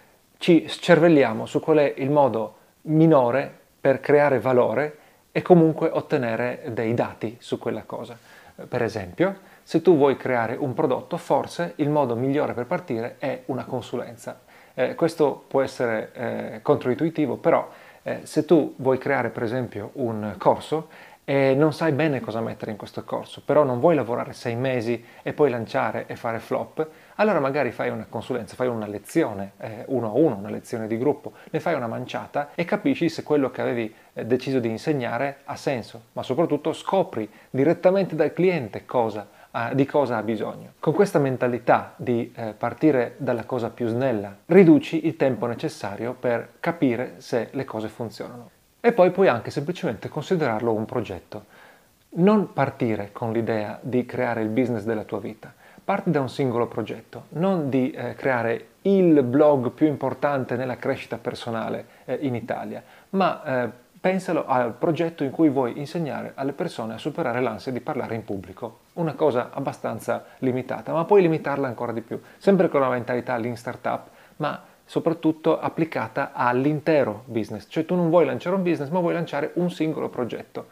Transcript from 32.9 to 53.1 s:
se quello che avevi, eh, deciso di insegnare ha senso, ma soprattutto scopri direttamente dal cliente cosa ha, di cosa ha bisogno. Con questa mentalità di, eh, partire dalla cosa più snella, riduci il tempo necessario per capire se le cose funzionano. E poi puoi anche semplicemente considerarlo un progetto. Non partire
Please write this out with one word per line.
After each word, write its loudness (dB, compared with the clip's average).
se -4
quello 2
che -8
avevi, -2
eh, -10
deciso 0
di 0
insegnare -2
ha -10
senso, -6
ma -8
soprattutto 0
scopri -2
direttamente 2
dal 0
cliente 0
cosa -2
ha, -4
di 4
cosa 2
ha -2
bisogno. -6
Con 0
questa 4
mentalità 0
di, -2
eh, -8
partire 2
dalla -4
cosa -4
più -4
snella, -2
riduci 8
il 0
tempo 0
necessario -6
per -2
capire 0
se -4
le -6
cose -6
funzionano. -12
E 8
poi 6
puoi 4
anche -2
semplicemente -6
considerarlo 0
un 0
progetto. -8
Non 4
partire -2